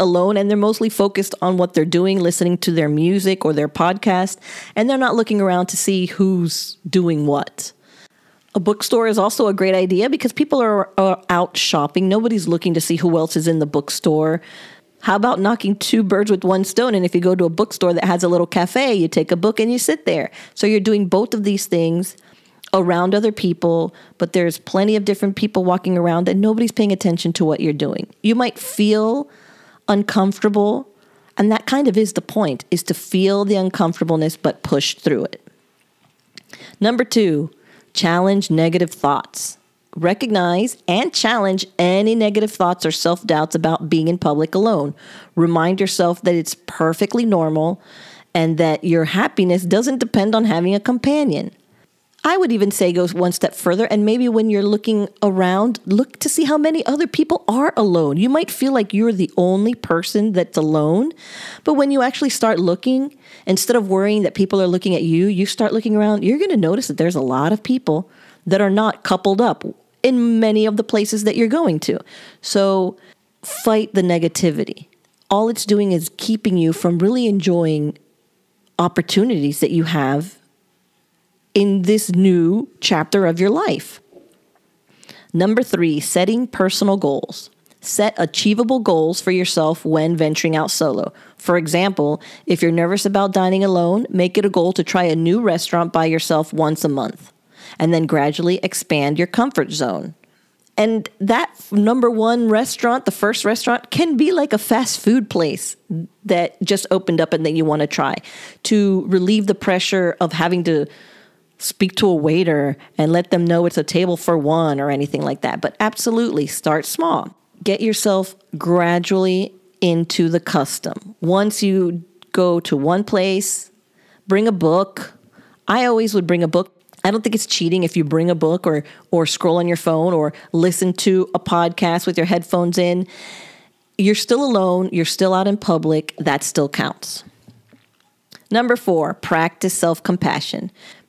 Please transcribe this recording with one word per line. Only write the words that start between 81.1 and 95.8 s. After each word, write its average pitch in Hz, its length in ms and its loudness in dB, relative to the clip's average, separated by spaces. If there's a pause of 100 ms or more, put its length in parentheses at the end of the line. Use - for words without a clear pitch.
in 196 280 2
this 208 300 0
new 185 560 4 (120)
chapter 180 460 0
of 170 140 0
your 190 100 2
life. 302 500 -4 (1300)
Number 214 320 2
three, 170 340 0
setting 202 480 0
personal 196 520 0
goals. - 520 -4 (300)
Set - 360 -2
achievable 214 600 0
goals 170 420 0
for 190 120 -2
yourself 170 520 0
when 160 320 0
venturing 156 380 0
out 156 160 -2
solo. 135 420 -2 (240)
For 175 200 0
example, 160 680 -2 (220)
if 175 180 0
you're 170 80 4
nervous 170 360 0
about 196 260 0
dining 190 320 2
alone, 185 440 0
make 180 300 0
it 202 60 2
a 202 60 0
goal 180 240 0
to 185 100 -2
try 185 200 0
a 165 120 0
new 170 240 2
restaurant 175 520 -2